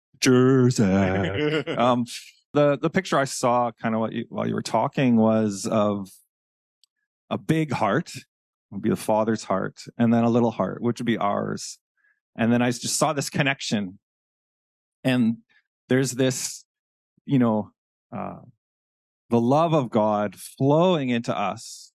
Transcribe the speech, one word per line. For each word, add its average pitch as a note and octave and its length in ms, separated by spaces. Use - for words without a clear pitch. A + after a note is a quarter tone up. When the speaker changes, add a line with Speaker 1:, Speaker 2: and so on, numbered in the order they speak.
Speaker 1:
Joseph. B2 1500
Speaker 2:
<laughs> C#3 100
Speaker 1:
Um, B2 280
the, C#3+ 260
the D#3 120
picture F3+ 280
I C#3 80
saw A#2+ 460
kind A2+ 220
of A2 80
what A2 100
you, A#2 180
while A2 180
you A2+ 80
were A2 80
talking B2 520
was A2 540
of G2+ 400
a G#2+ 80
big D#3 340
heart, A2+ 400
would G2 100
be G#2+ 80
the G2+ 60
Father's A2 480
heart, G2+ 380
and A#2 140
then A#2 120
a A#2 60
little A#2 220
heart, G2 300
which A#2 180
would B2 60
be A2+ 120
ours. G#2 600
And A#2 160
then A#2+ 100
I B2 100
just - 260
saw D#3 160
this C#3 160
connection. A2 720
And B2 340
there's C3 220
this, C3 540
you C#3+ 120
know, A2 340
uh, F#2+ 240
the A#2 100
love D3+ 340
of C3+ 180
God G#2 440
flowing D3 720
into A#2+ 280
us. - 600